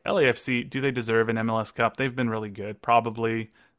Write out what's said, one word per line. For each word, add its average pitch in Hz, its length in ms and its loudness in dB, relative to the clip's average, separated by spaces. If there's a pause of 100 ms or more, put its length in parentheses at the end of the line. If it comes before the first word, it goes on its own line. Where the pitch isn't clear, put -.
L 202 140 0
A 147 60 6
F 120 120 4
C, 123 260 -2
do - 180 -6
they 139 100 0
deserve 113 380 2
an 113 80 0
M 113 120 -2
L 113 100 0
S 107 120 -6
Cup? 113 260 0
They've 131 180 -2
been 123 140 -2
really 110 200 -4
good. 101 320 -10
Probably. 113 680 2 (300)